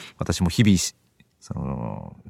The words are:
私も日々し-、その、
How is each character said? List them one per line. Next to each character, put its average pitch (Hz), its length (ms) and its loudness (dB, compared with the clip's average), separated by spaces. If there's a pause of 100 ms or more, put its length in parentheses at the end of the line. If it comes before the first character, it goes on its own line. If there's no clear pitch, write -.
(180)
私 - 240 -2
も 87 80 2
日 123 120 2
々 104 140 8
し-、 - 180 -2 (460)
そ - 140 -12
の、 58 640 -8 (140)